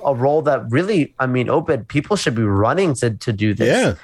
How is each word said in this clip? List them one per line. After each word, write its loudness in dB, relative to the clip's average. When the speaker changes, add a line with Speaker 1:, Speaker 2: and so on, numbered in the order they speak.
Speaker 1:
a 2
role 2
that -2
really, 0
I -2
mean, 0
Obed, -2
people -2
should -2
be 0
running 2
to, -2
to -6
do 0
this. -2
Speaker 2:
Yeah, 2